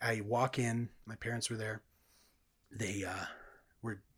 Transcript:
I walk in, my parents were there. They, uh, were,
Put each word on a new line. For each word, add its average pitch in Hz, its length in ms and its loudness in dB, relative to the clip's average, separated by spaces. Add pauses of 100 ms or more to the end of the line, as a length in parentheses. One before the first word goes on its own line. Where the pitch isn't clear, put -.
I 113 200 2
walk 120 360 4
in, 117 300 2 (180)
my 110 80 -8
parents 117 340 -2
were 120 80 -2
there. 110 260 -4 (880)
They, 101 340 -2
uh, 92 220 -4 (560)
were, 107 200 -6 (160)